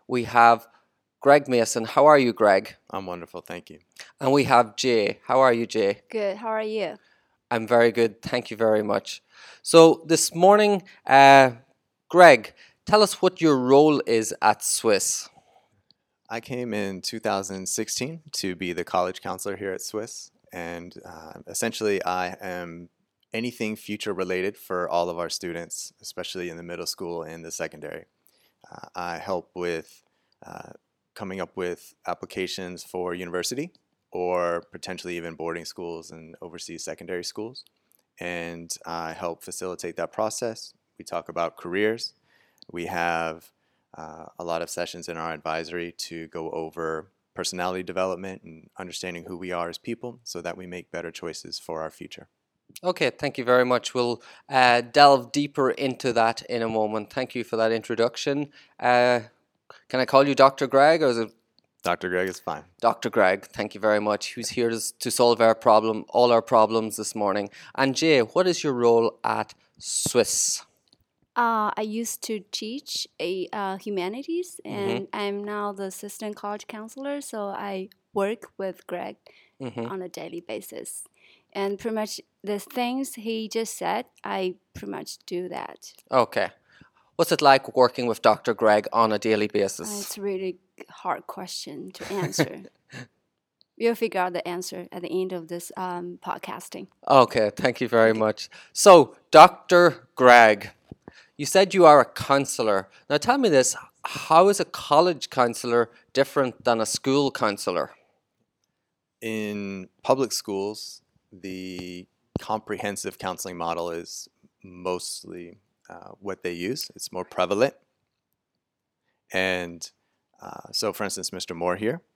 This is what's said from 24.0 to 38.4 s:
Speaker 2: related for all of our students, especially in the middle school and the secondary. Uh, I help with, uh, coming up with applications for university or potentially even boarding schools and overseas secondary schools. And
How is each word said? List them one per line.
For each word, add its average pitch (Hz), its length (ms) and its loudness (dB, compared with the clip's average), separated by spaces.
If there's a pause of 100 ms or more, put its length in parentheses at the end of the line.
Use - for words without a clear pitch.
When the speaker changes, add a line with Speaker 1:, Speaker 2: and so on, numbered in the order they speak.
Speaker 2:
related 92 460 -4
for 90 320 -8
all 87 200 -2
of 85 80 -8
our 85 120 -6
students, 85 720 -12
especially 90 480 -12
in 82 80 -14
the 85 60 -16
middle 87 220 -12
school 85 380 -10
and 80 220 -16
the 80 60 -16
secondary. 80 560 -12 (640)
Uh, - 240 -20
I 87 260 -10
help 90 360 -8
with, 85 480 -8 (420)
uh, - 280 -18 (420)
coming 95 240 -10
up 87 160 -10
with 87 380 -10 (140)
applications 90 760 -10
for 90 300 -8
university 90 580 -8 (400)
or 87 600 -4
potentially 90 440 -12
even 85 200 -12
boarding 82 280 -10
schools 82 460 -14
and 80 320 -20
overseas 85 420 -14
secondary 87 400 -8
schools. 113 400 -12 (560)
And 85 640 -10